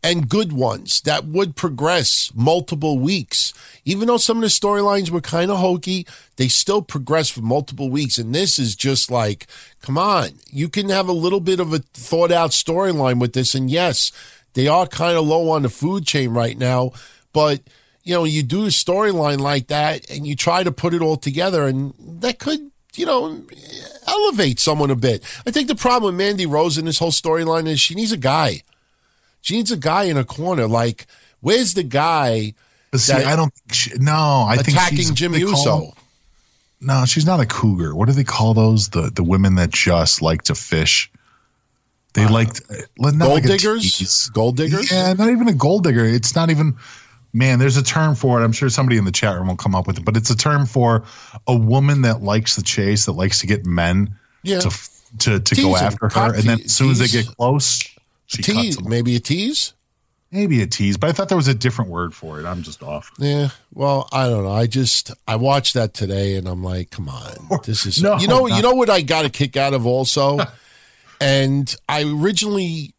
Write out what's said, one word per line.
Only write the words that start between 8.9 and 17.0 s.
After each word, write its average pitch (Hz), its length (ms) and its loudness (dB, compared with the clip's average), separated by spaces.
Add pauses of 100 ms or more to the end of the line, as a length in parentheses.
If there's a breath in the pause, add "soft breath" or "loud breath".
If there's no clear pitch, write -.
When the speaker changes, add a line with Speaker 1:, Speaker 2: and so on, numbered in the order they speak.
Speaker 1:
like, 110 360 -2 (360 loud breath)
come 135 160 -4
on, 180 320 0 (200)
you 143 180 -4
can 196 200 -4
have 190 200 0
a 180 40 0
little 180 280 0
bit 180 200 0
of 160 120 -2
a 160 60 -2 (140)
thought 170 400 0
out 165 180 2
storyline 160 680 0
with 123 140 -2
this. 127 200 -2
And 131 160 -2
yes, 170 400 0 (440 loud breath)
they 131 120 0
are 170 200 2
kinda 170 340 0
low 160 300 2
on 156 120 0
the 131 60 0
food 165 380 -4
chain 135 240 0
right 117 280 -2
now, 127 340 0 (400 loud breath)